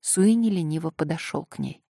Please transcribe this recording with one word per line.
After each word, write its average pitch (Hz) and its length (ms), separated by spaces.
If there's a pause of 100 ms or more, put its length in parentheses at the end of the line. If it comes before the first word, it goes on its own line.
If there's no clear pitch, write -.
Суини 220 500
лениво 160 400
подошёл 156 560
к - 120
ней. 135 320